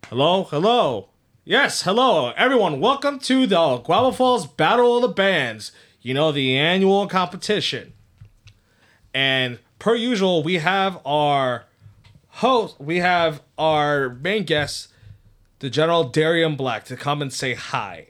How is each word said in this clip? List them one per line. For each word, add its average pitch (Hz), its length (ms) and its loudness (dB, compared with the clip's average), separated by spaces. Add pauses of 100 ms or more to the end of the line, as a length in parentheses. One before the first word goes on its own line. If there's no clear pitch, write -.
Hello, 165 360 2
hello. 160 640 0 (360)
Yes, - 380 0
hello, 190 540 2
everyone. 202 440 2
Welcome 277 400 0
to 262 260 2
the 165 320 2
Guava 208 340 0
Falls 247 340 0
Battle 240 500 2
of 240 60 2
the 247 60 0
Bands. 160 640 -2 (300)
You 120 100 -8
know, 151 200 2
the 135 240 0
annual 190 500 2
competition. 185 880 -4 (1200)
And 131 440 0 (200)
per 220 160 0
usual, 196 480 0
we 165 160 -2
have 185 480 0
our 139 580 0 (640)
host, 226 500 0
we 151 200 -4
have 170 440 0 (140)
our 147 540 0
main 175 340 -4
guest, 147 440 -4 (720)
the 139 100 -8
General 160 340 2
Darian 156 520 0
Black, 123 300 -4
to 127 100 -14
come 147 260 -4
and 135 100 -6
say 131 220 -6
hi 101 560 -8